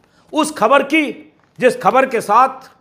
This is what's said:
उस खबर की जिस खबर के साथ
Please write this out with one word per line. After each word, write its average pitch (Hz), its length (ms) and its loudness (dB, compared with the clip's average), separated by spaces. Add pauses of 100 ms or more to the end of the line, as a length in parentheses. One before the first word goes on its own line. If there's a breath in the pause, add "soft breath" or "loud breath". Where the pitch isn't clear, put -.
(340 soft breath)
उस 294 240 -2
खबर 262 260 2
की 294 500 -4 (260)
जिस 240 220 0
खबर 240 240 2
के 240 160 -4
साथ 233 600 -2